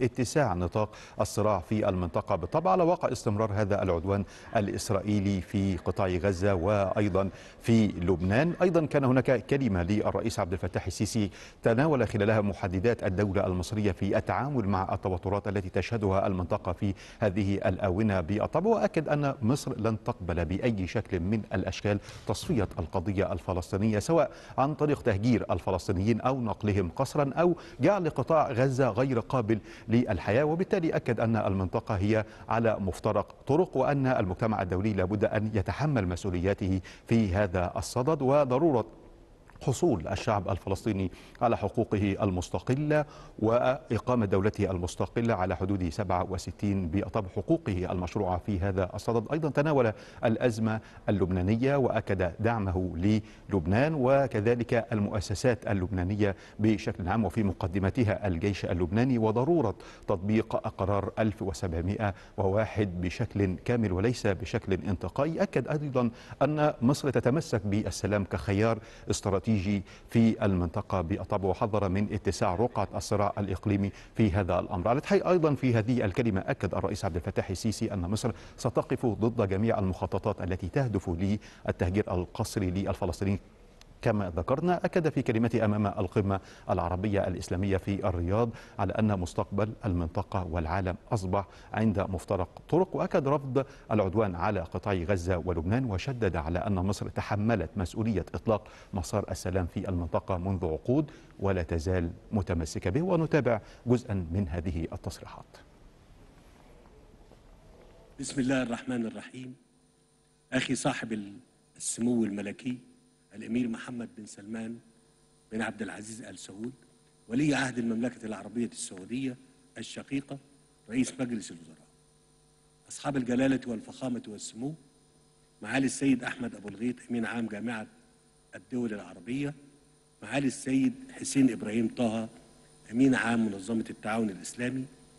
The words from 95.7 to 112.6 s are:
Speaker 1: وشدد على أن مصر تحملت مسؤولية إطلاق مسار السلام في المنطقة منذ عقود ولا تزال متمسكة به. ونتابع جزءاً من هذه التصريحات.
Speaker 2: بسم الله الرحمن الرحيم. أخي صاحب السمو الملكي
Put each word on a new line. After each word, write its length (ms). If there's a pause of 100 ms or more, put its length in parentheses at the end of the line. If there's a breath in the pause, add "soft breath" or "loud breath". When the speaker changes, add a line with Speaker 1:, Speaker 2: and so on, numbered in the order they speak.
Speaker 1:
وشدد 520
على 220
أن 160
مصر 340
تحملت 680
مسؤولية 480 (100)
إطلاق 340 (260 loud breath)
مسار 360
السلام 360
في 220
المنطقة 500
منذ 260
عقود 460 (300 loud breath)
ولا 220
تزال 480 (220)
متمسكة 580
به. 120
ونتابع 580 (260 loud breath)
جزءاً 460
من 160
هذه 440
التصريحات. 640 (2750)
Speaker 2:
بسم 200
الله 220
الرحمن 440
الرحيم. 480 (1000)
أخي 220
صاحب 460 (560)
السمو 480
الملكي 540 (560)